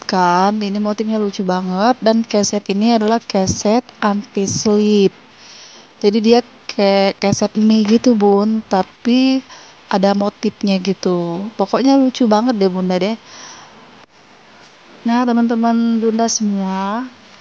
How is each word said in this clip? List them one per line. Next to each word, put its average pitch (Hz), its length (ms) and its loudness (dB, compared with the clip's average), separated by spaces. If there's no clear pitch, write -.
kan? 185 560 0
Ini 202 160 -4
motifnya 208 400 -4
lucu 208 240 -4
banget. 185 640 0
Dan 220 160 2
keset 208 480 -2
ini 214 320 2
adalah 220 240 0
keset 208 580 -2
anti 202 400 -2
slip. 208 720 2
Jadi 208 160 2
dia 233 240 4
kayak 196 720 -2
keset 202 400 -2
mie 220 320 2
gitu, 233 240 4
bun, 208 560 2
tapi 254 720 0
ada 196 240 2
motifnya 202 680 -4
gitu. 180 760 -4
Pokoknya 240 400 0
lucu 262 320 0
banget 214 320 0
deh, 190 80 2
bunda, 185 320 -2
deh. 208 160 -4
Nah, 240 160 0
teman-teman 233 800 0
bunda 226 240 0
semua, 202 800 -4